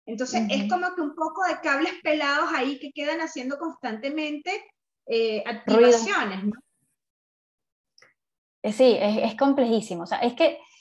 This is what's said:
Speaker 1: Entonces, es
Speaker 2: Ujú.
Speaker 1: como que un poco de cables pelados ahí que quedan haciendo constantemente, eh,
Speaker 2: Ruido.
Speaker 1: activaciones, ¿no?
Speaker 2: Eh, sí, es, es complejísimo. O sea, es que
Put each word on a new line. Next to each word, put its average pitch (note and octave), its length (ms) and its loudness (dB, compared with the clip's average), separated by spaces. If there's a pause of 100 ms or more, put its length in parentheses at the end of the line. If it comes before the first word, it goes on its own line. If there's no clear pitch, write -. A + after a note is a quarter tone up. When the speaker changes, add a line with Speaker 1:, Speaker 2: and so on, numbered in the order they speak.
Speaker 1:
Entonces, A#3 440 -4
es G3+ 140 0
Speaker 2:
Ujú. G#3 40 -2
Speaker 1:
como F4+ 260 -2
que F4+ 60 -6
un D4 140 -4
poco D#4+ 340 -4
de D#4+ 140 -2
cables D#4+ 400 0
pelados D4+ 520 0
ahí C#4 240 -2
que C#4+ 140 -14
quedan D4+ 300 -4
haciendo C#4+ 340 -8
constantemente, D4+ 1080 -6 (440)
eh, A3 400 0
Speaker 2:
Ruido. A3+ 420 6
Speaker 1:
activaciones, A3+ 560 2
¿no? G#3 80 0 (2000)
Speaker 2:
Eh, G#3+ 80 -4
sí, A3+ 300 6
es, G#3+ 320 0
es - 20 -12
complejísimo. A#3 680 0
O E3+ 40 -10
sea, - 120 -4
es A#3+ 160 0
que - 240 2 (220)